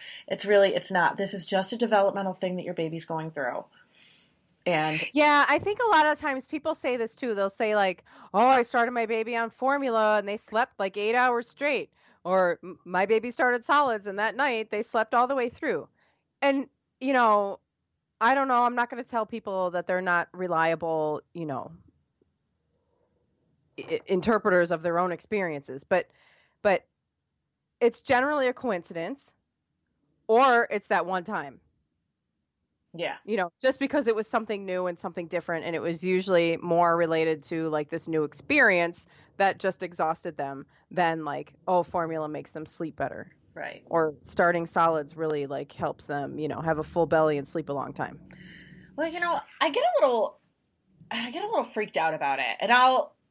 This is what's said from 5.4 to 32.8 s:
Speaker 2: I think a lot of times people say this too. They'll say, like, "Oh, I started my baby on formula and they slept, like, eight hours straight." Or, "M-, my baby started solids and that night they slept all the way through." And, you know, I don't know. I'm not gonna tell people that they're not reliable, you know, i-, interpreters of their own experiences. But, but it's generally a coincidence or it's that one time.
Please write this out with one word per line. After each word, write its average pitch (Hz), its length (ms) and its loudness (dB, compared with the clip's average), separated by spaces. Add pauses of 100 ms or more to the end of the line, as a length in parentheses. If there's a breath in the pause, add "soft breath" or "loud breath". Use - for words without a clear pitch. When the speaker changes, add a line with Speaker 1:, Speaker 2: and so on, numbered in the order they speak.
Speaker 2:
I 285 100 4
think 415 220 -4
a 453 100 2
lot 311 160 6
of 302 120 2
times 269 280 -4
people 311 280 -4
say 254 220 -4
this 226 200 -6
too. 233 180 -4
They'll 196 160 0
say, 214 240 0
like, 190 300 0 (280 loud breath)
"Oh, 214 140 4
I 262 160 6
started 233 300 0
my 233 140 -2
baby 226 300 -2
on 226 140 -2
formula 233 680 2
and 196 100 -2
they 208 100 -4
slept, - 400 -2
like, 196 180 -4
eight 208 200 0
hours 247 320 2
straight." 277 420 -4 (340 soft breath)
Or, 180 380 2
"M-, 175 240 -14
my 185 200 0
baby 220 240 0
started 247 340 0
solids 254 420 2
and 196 140 -6
that 208 160 -2
night 240 340 -2
they 208 120 -2
slept 226 320 -2
all 240 120 4
the 269 80 -2
way 247 160 0
through." 208 360 -4 (540)
And, 277 280 0 (320)
you 269 120 0
know, 214 460 2 (640)
I 240 120 6
don't 269 140 2
know. 240 140 4
I'm 240 140 0
not 240 120 0
gonna 277 160 -10
tell 226 220 -4
people 190 460 -4
that 175 160 -4
they're 185 120 0
not 175 320 0
reliable, 160 880 0 (140)
you 170 100 -8
know, 147 280 -8 (2000)
i-, - 280 -6
interpreters 185 640 2
of 160 120 -2
their 170 160 -2
own 180 140 0
experiences. 156 720 -6
But, - 240 0 (540 soft breath)
but 196 220 2 (960)
it's 233 200 2
generally 269 480 0
a 247 40 0
coincidence 190 800 -6 (920)
or 240 440 6
it's 208 180 -4
that 175 180 0
one 185 180 -4
time. 151 360 -8 (1300)